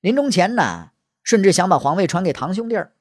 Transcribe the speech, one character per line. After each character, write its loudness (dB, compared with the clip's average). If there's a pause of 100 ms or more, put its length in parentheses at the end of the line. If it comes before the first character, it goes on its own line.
临 0
终 0
前 0
呢， -4 (340)
顺 2
治 6
想 2
把 4
皇 0
位 0
传 -2
给 -2
堂 -6
兄 -6
弟 -4
儿 -6